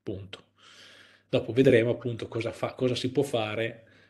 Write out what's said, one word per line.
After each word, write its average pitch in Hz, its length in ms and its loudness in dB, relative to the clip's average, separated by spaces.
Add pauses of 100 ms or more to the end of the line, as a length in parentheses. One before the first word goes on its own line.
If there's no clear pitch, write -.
punto. 98 420 -12 (840)
Dopo - 240 -2
vedremo 120 380 6
appunto 113 380 -4
cosa 113 240 -6
fa-, - 220 -6
cosa 127 200 -2
si 127 160 -4
può 143 120 0
fare 110 640 -4 (240)